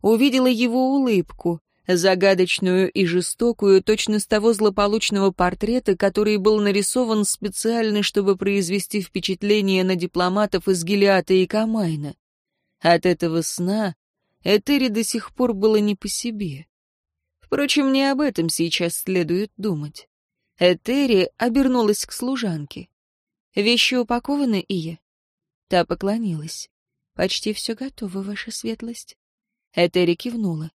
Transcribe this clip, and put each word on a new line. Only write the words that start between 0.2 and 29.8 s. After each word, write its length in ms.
его 480
улыбку — 680
загадочную 1040
и 140
жестокую, 800
точно 360
с 60
того 280
злополучного 800
портрета, 640
который 420
был 220
нарисован 640
специально, 760
чтобы 360
произвести 640
впечатление 840
на 120
дипломатов 720
из 160
Гилеата 500
и 120
Камайна. 680
От 260
этого 360
сна 540
Этери 460
до 140
сих 300
пор 200
было 240
не 180
по 120
себе. 600
Впрочем, 520
не 200
об 100
этом 280
сейчас 460
следует 640
думать. 500
Этери 800
обернулась 680
к 60
служанке. 760
«Вещи 400
упакованы, 720
Ия?» 320
Та 180
поклонилась. 840
«Почти 400
все 220
готово, 460
ваша 300
светлость». 680
Этери 420